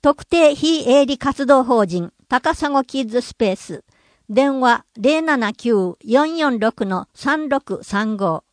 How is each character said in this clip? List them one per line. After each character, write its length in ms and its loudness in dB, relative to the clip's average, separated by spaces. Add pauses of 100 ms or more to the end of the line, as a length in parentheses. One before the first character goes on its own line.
特 240 2
定 280 4
非 360 -2
営 160 4
利 100 -4
活 300 -4
動 180 4
法 220 2
人 260 -6 (160)
高 260 -2
砂 300 -2
キ 180 -6
ッ 60 -6
ズ 120 -2
ス 140 -16
ペ 180 -2
ー 40 -6
ス。 280 -16 (440)
電 320 0
話、 240 2 (120)
零 260 2
七 300 -2
九 520 -2
四 320 0
四 240 -2
六 260 -2
の 280 -6
三 340 -4
六 340 -4
三 340 -4
五。 360 -4